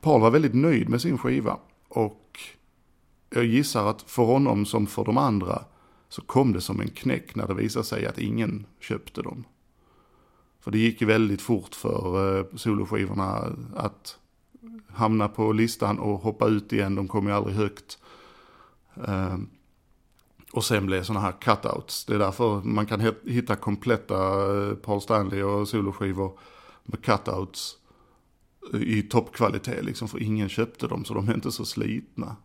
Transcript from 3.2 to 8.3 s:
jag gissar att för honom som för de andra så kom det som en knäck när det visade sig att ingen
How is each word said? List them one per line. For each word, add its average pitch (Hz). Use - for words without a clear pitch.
jag 120
gissar 117
att 107
för -
honom 117
som 107
för -
de 113
andra 104
så -
kom 131
det 90
som 101
en -
knäck -
när 104
det 98
visade 110
sig 110
att -
ingen 110